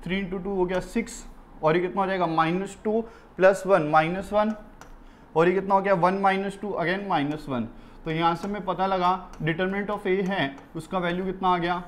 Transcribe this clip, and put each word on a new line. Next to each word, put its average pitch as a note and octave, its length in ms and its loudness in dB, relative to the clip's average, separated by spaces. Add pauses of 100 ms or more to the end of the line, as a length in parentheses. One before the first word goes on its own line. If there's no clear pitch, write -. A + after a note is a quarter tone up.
three F#3+ 180 -4
into F#3 200 -8
two G3+ 120 -4
हो F3+ 100 2
गया F3+ 140 -2
सिक्स, - 440 -6 (400)
और D#3 120 6
ये F3+ 60 4
कितना F3+ 200 -2
हो F#3+ 60 0
जाएगा, F#3 200 0
माइनस E3 560 0
टू A3 180 0 (360)
प्लस F#3+ 300 6
वन, F3 220 4
माइनस E3+ 440 2
वन, G#3+ 220 2 (800)
और E3 120 6
ये F3+ 60 4
कितना F#3+ 220 2
हो G3 60 6
गया, G3 140 4
वन F3+ 240 2
minus G3 420 0
two, G3+ 200 -6
again F#3 280 -2
minus E3 400 -2
one। A#2 180 -4 (380)
तो E3 60 -6
यहाँ E3 240 2
से F#3 120 -8
हमें G3+ 180 -6
पता F3+ 220 -2
लगा F#3 300 0 (220)
determinant F#3 520 -2
of G3+ 160 -6
A F#3+ 200 2
है D#3+ 280 -2 (200)
उसका E3 240 -6
value F3 260 -2
कितना F#3 240 -2
आ F3+ 80 4
गया? F3 300 -2